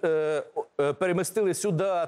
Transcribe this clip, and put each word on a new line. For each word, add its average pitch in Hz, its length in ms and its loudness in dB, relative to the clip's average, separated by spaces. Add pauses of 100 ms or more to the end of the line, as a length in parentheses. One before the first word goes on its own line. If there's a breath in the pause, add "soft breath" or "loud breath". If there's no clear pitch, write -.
е, 156 400 0 (380)
е, 143 120 2
перемістили 185 600 0
сюди, 180 540 0